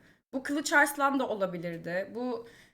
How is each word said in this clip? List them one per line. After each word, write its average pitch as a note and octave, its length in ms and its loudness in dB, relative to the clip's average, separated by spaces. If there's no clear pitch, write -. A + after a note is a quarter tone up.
Bu C4 100 -4
Kılıç C#4+ 300 -2
Arslan C#4+ 460 4
da B3 100 0
olabilirdi. F3 840 -4
Bu, A#3+ 340 -6